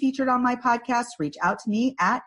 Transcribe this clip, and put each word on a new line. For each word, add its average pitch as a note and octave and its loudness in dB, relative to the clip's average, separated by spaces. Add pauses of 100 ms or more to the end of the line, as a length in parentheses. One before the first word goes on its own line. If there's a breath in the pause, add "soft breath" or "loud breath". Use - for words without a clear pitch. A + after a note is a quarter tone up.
featured C4 0
on B3 2
my B3 2
podcast, A#3+ 0 (120)
reach D3 -4
out G3+ 0
to - -12
me A#3 0
at G#3 2